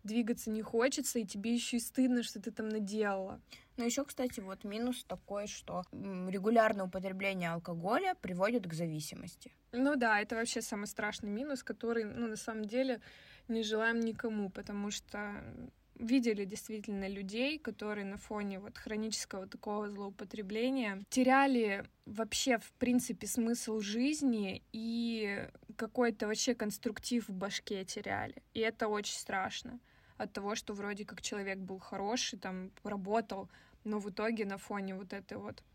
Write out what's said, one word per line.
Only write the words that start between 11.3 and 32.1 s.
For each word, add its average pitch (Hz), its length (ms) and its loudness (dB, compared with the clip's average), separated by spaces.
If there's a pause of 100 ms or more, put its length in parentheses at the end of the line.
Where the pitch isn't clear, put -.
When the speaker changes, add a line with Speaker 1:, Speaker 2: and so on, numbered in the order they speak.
Speaker 1:
минус, 262 320 -2
который, 233 420 0
ну, 226 240 -2
на 220 80 -4
самом 220 280 -4
деле 240 360 2 (480)
не 226 140 2
желаем 220 380 2
никому, 220 500 0
потому 208 400 -4
что - 280 -8 (800)
видели 226 480 4
действительно 208 600 -4
людей, 208 500 -2
которые 208 480 -4
на 196 100 -6
фоне 202 420 -6
вот 208 200 -14
хронического 214 680 -4
такого 208 440 -4
злоупотребления 208 1200 -2
теряли 254 720 6 (220)
вообще, 226 520 2
в - 200 -10
принципе, 247 480 2
смысл 226 540 2
жизни 226 840 2 (100)
и 226 760 0 (300)
какой-то 226 500 2
вообще 226 280 2
конструктив 220 760 -2
в 208 40 -6
башке 190 520 -4
теряли. 196 500 -4 (200)
И 226 60 0
это 220 280 2
очень 208 300 0
страшно 214 600 -4 (380)
от 208 160 -6
того, 202 220 -2
что 220 200 -6
вроде 202 300 -4
как 202 180 -12
человек 196 360 -4
был 190 200 -8
хороший, 202 600 -2